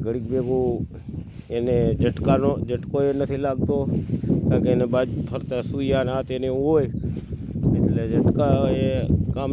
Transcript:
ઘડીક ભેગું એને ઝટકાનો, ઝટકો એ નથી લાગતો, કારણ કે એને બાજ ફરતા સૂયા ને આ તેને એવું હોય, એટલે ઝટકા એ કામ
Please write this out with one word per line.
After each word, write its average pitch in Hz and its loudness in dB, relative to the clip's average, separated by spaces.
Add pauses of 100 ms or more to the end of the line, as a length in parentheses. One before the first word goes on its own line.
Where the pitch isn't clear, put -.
ઘડીક 117 -4
ભેગું 127 0 (920)
એને 120 2 (240)
ઝટકાનો, 135 2 (180)
ઝટકો 123 -4
એ 139 2
નથી 139 -2
લાગતો, 139 0 (720)
કારણ 127 4
કે 127 2
એને 123 2
બાજ 127 0 (220)
ફરતા 127 -4
સૂયા 135 0
ને 123 -2
આ 131 -2
તેને 131 -4
એવું 131 0
હોય, 147 4 (880)
એટલે - 2 (100)
ઝટકા 135 4 (160)
એ 131 2 (480)
કામ 135 -2